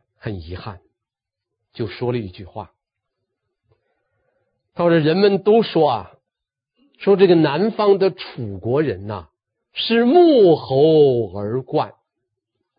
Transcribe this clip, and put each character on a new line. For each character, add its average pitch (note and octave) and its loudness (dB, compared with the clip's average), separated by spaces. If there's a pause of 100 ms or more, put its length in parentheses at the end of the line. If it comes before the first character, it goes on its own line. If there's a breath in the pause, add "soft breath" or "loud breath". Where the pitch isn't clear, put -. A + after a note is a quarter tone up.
(160)
很 G2+ -12
遗 E2 -14
憾， F#2+ -18 (920)
就 A2+ -8
说 B2 -8
了 B2+ -6
一 G#2 -10
句 F#2 -18
话。 G2 -18 (2000)
他 E3+ -4
说 E3+ 2
：“人 D#3+ 0
们 G3 2
都 G#3 2
说 D#3 0
啊， G#2+ -6 (880)
说 G3 2
这 F#3+ 4
个 F3 4
南 D#3+ 0
方 G3+ 0
的 F#3 0
楚 G#2 -14
国 B2+ -2
人 G2 -8
呐， F#2+ -12 (440)
是 A#3 -2
沐 C4 6
猴 C3+ 2
而 G#2+ -8
冠。” C3 -6 (840)